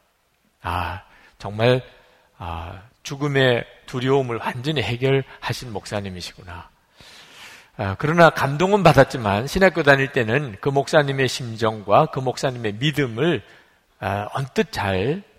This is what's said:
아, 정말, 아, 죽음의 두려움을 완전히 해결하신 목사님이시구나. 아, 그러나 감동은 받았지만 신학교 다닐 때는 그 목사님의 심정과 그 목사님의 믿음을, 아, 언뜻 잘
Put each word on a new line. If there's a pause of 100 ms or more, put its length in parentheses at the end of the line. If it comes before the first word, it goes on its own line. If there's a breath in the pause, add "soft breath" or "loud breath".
(640)
아, (360 soft breath)
정말, (560 soft breath)
아, (200)
죽음의 (220)
두려움을
완전히
해결하신
목사님이시구나. (1080 loud breath)
아,
그러나
감동은
받았지만
신학교
다닐
때는
그
목사님의
심정과
그
목사님의
믿음을, (580 soft breath)
아,
언뜻
잘 (160)